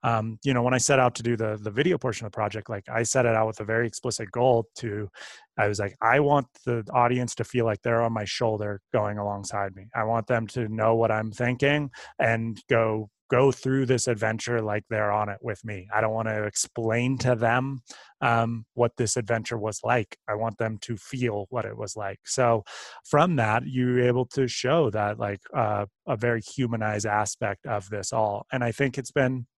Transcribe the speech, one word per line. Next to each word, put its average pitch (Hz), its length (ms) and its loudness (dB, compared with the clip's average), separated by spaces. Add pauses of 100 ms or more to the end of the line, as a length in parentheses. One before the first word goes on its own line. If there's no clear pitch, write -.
um, 113 400 0
you 139 100 2
know, 123 80 4
when 123 120 4
I 127 60 4
set 135 200 4
out 123 160 4
to 117 80 -8
do 117 140 0
the, 107 220 -2
the 104 120 -8
video 147 260 2
portion 117 280 -4
of 107 80 -10
the - 20 -12
project, 107 340 -4
like, 104 200 -6
I 117 140 0
set 123 220 2
it 117 80 4
out 110 140 4
with 110 140 -6
a 104 40 -6
very 113 220 0
explicit 110 440 -6
goal 120 360 4 (120)
to, 104 300 -6 (480)
I 104 120 2
was 104 100 -2
like, 101 220 -4
"I 117 180 6
want 143 280 4 (180)
the 117 280 -2
audience 123 420 2
to 113 100 -2
feel 123 180 0
like 107 180 0
they're 117 220 2
on 117 80 0
my 110 140 -4
shoulder 104 560 -2 (100)
going 104 260 0
alongside 101 600 -4
me. 95 180 -18
I 117 80 0
want 113 240 0
them 113 200 2
to 117 200 -4
know 110 280 2
what 113 140 4
I'm 110 220 0
thinking 135 580 0 (300)
and 113 500 0
go, 110 400 2 (200)
go 131 220 6
through 131 340 0
this 123 220 2
adventure 110 540 -2
like 104 280 -4
they're 107 220 0
on 104 160 0
it 98 140 -8
with 110 240 -8
me. 95 280 -10
I 107 60 2
don't 110 140 2
wanna 110 300 -2
explain 117 760 -2
to 127 160 2
them, 123 460 0 (400)
um, 117 440 0 (100)
what 120 200 2
this 117 220 0
adventure 113 400 -2
was 107 260 -6
like. 113 320 0 (140)
I 107 60 -2
want 107 220 -4
them 110 260 -2
to 117 120 -8
feel 110 540 -4
what 117 160 -4
it 107 100 -10
was 110 220 -8
like." 101 280 -8
So 117 380 2 (400)
from 160 340 4
that, 113 280 2
you're 123 420 2
able 123 200 2
to 135 200 0
show 131 440 2
that, 104 280 -2
like, 101 220 -4 (140)
uh, 104 320 0 (200)
a 139 80 0
very 117 260 0
humanized 110 680 -4
aspect 104 580 -2
of 101 240 -4
this 104 240 -8
all. 104 380 -2
And 127 120 -2
I 120 80 0
think 135 260 -2
it's 131 140 -8
been 127 360 0 (100)